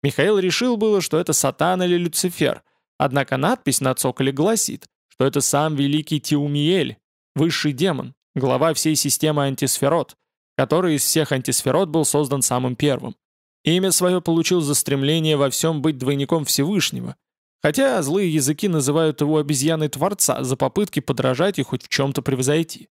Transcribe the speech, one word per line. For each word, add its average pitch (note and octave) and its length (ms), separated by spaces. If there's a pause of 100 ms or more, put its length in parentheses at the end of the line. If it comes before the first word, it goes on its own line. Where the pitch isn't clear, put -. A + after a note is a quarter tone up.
Михаил F3 360
решил A3+ 380
было, G#3 240
что D#3 180
это F3 140
Сатан F3 500
или F3 140
Люцифер, F3 640 (360)
однако C#3 380
надпись C#3 440
на C3 160
цоколе C3 340
гласит, D#3+ 560 (220)
что - 180
это C#3 140
сам D3+ 340
великий D3 460
Тиумиэль, D3 800 (360)
высший D3+ 380
демон, C#3 420 (220)
глава C3+ 380
всей D#3 200
системы D3 480
антисферот, C#3 720 (420)
который D#3 380
из C#3 80
всех - 300
антисферот C3+ 560
был D#3 160
создан C#3 380
самым B2 340
первым. C3 400 (480)
Имя F#3 260
свое F3+ 300
получил E3 400
за C#3+ 160
стремление D3+ 600
во C#3 140
всем D#3+ 320
быть D3 160
двойником C#3 460
Всевышнего, C#3 720 (440)
хотя B3 420
злые E3+ 300
языки D3+ 360
называют D#3 520
его D3+ 180
обезьяной D3+ 500
Творца C#3+ 560
за B2+ 120
попытки D#3 440
подражать C3 580
и C3+ 60
хоть - 180
в - 60
чем-то C#3 340
превзойти. C3+ 680